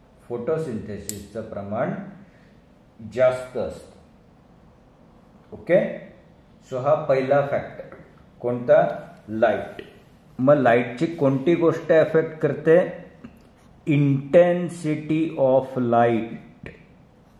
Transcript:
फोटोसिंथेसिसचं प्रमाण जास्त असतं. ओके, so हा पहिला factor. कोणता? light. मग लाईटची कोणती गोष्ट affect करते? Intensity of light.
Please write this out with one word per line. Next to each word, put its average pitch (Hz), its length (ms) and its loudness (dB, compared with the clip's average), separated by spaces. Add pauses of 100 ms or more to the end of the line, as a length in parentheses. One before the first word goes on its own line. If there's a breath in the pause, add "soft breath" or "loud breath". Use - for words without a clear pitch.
(280)
फोटोसिंथेसिसचं 113 1120 -8
प्रमाण 107 500 -6 (1200 loud breath)
जास्त 127 420 0
असतं. - 420 -10 (1500)
ओके, 165 280 2 (920)
so 131 80 -6
हा 139 160 2
पहिला 135 520 2
factor. - 500 -8 (440)
कोणता? 123 680 2 (200)
light. 107 540 -2 (560)
मग 135 160 6
लाईटची 123 520 2
कोणती 139 480 0
गोष्ट 165 380 0
affect 160 460 2
करते? 156 380 2 (1120)
Intensity 156 1400 2 (160)
of 131 400 2
light. 117 880 -2 (720)